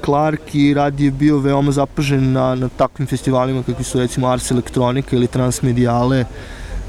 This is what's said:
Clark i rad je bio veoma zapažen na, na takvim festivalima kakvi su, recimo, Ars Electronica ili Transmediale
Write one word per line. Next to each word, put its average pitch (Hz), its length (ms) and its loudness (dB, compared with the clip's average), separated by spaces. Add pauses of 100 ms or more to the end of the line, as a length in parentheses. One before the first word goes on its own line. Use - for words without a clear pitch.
Clark 151 500 0
i 143 200 4
rad 143 260 0
je 143 100 4
bio 147 280 2
veoma 139 340 2
zapažen 139 600 0
na, 131 220 2
na 127 140 -2
takvim 131 380 -2
festivalima 131 560 0
kakvi 123 220 -4
su, - 140 -2
recimo, 127 300 0
Ars 127 220 -2
Electronica 127 680 0
ili 123 100 2
Transmediale 123 1000 0 (640)